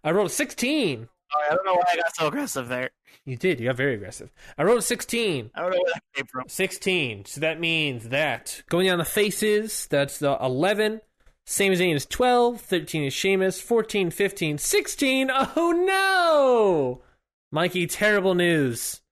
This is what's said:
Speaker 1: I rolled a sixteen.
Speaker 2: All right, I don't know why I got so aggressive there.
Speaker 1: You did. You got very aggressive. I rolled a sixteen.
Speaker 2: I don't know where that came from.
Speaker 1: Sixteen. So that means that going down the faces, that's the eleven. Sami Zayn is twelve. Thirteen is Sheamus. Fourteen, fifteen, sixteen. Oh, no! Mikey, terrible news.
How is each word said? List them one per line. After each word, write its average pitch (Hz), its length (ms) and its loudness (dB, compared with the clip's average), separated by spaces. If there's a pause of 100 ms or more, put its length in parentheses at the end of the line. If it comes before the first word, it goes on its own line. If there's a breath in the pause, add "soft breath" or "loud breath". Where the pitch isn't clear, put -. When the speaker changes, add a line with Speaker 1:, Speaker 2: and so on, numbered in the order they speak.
Speaker 1:
I 151 80 0
rolled 190 160 2
a - 40 -4
sixteen. 240 760 -2 (240)
Speaker 2:
All 151 80 0
right, 147 100 0
I 160 40 2
don't 190 100 -2
know 185 80 0
why 180 180 2
I 170 60 2
got 170 180 -2
so 160 120 0
aggressive 147 420 -4
there. 127 220 -4 (340 soft breath)
Speaker 1:
You 131 120 -8
did. 170 220 0
You 117 80 -2
got 127 80 0
very 131 200 0
aggressive. - 360 -14 (260 loud breath)
I 143 60 0
rolled 226 160 4
a - 40 -4
sixteen. 202 720 -4
Speaker 2:
I 156 60 -6
don't 180 100 -2
know 185 60 0
where 180 180 0
that - 80 -14 (120)
came 139 120 -6
from. 127 200 -10
Speaker 1:
Sixteen. 165 800 -4
So - 160 -10
that 160 180 -2
means 151 500 -2
that 135 600 -4
going 175 160 2
down 180 140 2
the 156 60 -2
faces, 214 840 0
that's 143 320 -2
the 139 200 0
eleven. 202 640 0 (440)
Sami 190 300 2
Zayn 175 200 2
is 139 100 -2
twelve. 247 560 4
Thirteen 156 420 -2
is 135 100 -2
Sheamus. 190 460 0
Fourteen, 214 520 0
fifteen, 180 480 -2
sixteen. 262 760 0
Oh, 330 380 0
no! 311 1300 2 (500 soft breath)
Mikey, 170 360 0
terrible 202 480 2
news. 160 680 0 (100)